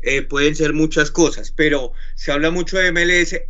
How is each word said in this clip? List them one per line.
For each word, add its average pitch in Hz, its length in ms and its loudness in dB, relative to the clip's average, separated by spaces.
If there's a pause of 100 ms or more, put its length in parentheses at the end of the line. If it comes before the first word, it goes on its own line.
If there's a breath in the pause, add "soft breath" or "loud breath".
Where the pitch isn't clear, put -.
eh, 139 200 0
pueden 143 320 0
ser 156 180 0
muchas 151 380 2
cosas, 135 400 0
pero 143 420 0 (220 soft breath)
se - 160 -4
habla 151 200 0
mucho 180 260 -2
de 185 120 2
M 170 140 0
L 175 180 2
S, 170 300 -2